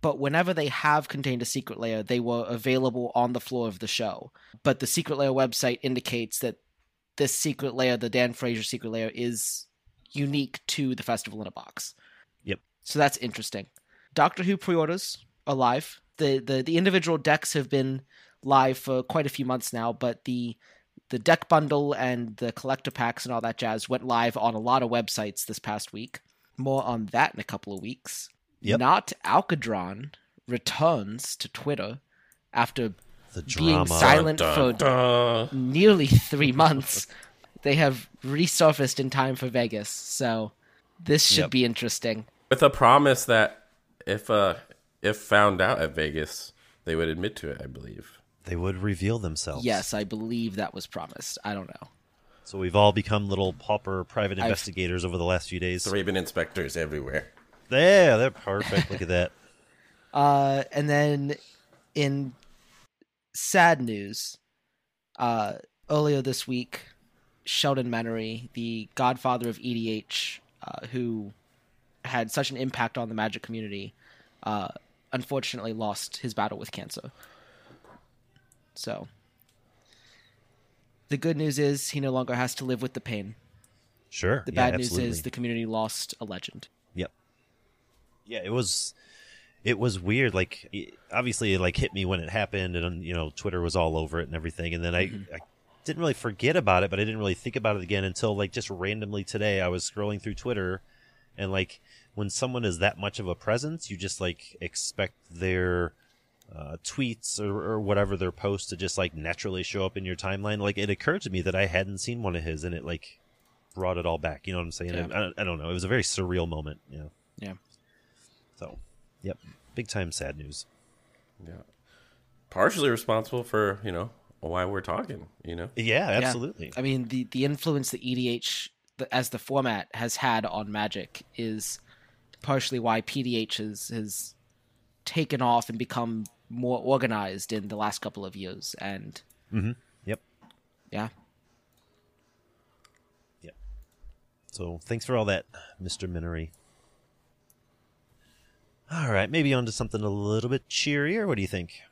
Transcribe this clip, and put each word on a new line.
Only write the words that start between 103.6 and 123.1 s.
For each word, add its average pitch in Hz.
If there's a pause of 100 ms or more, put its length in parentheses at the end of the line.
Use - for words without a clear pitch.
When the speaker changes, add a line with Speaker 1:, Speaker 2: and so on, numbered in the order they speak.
Speaker 2:
you 98
just, 95
like, 90
expect - (160)
their, 90 (640)
uh, 76
tweets -
or, 101
or 107
whatever 101
their 90
posts 101
to 90
just, 92
like, 90
naturally 90
show 98
up 95
in 95
your 92
timeline. 98
Like, 101
it 101
occurred -
to 95
me 92
that 90
I 98
hadn't 95
seen 120
one 92
of 82
his, 80
and 87
it, 78
like, - (540)
brought 92
it 85
all 82
back. 76
You 95
know 90
what 85
I'm 85
saying? 87
Speaker 1:
Yeah. 87
Speaker 2:
I, 101
I, 95
I 104
don't 87
know. 80
It -
was 90
a 92
very 120
surreal 90
moment. 76 (120)
Yeah. 76 (300)
Speaker 1:
Yeah. 98 (1040)
Speaker 2:
So, - (460)
yep. 95 (340)
Big 120
time 90
sad 71
news. 73 (760)
Speaker 3:
Yeah. 82 (880)
Partially 139
responsible 117